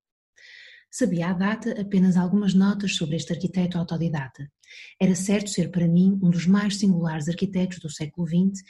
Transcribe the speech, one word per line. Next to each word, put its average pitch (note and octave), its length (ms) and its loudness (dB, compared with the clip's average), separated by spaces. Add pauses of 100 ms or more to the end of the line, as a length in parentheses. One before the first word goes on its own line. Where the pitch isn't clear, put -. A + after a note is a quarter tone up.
(920)
Sabia F3 380 -2
à F#3+ 40 0
data G#3+ 460 -4
apenas F#3+ 380 2
algumas F#3 360 0
notas G3 420 2
sobre D#3 200 -4
este D#3 160 -6
arquiteto F3+ 460 -2
autodidata. D#3 720 -4 (500)
Era F#3+ 140 4
certo G#3 360 -2
ser E3+ 200 -2
para E3+ 180 0
mim F#3 340 4
um F3+ 80 4
dos E3+ 180 0
mais G3+ 300 2
singulares E3 520 0
arquitetos F3+ 500 -2
do D#3 100 -12
século D#3 360 -8
vinte F#3 440 0